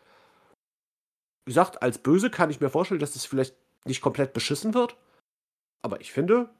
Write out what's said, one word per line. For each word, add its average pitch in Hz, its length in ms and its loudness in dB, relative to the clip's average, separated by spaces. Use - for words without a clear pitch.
Wie 127 60 -8
gesagt, 165 300 2
als 127 140 2
Böse 190 320 4
kann 165 220 2
ich 143 100 -6
mir 143 80 2
vorstellen, 165 320 0
dass 147 120 -4
das - 120 -10
vielleicht 131 300 -2
nicht 127 160 -6
komplett 135 320 0
beschissen 147 400 -2
wird, 240 220 0
aber - 220 -8
ich - 100 -18
finde 226 480 2